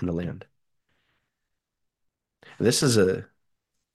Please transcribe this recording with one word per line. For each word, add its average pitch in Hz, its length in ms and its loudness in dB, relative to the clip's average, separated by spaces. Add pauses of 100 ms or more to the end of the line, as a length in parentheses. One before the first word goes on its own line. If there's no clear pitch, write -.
in 90 60 -6
the 90 60 -4
land. 85 340 -8 (2000)
And 101 80 0
this - 160 2
is 123 140 4
a, 95 300 2 (680)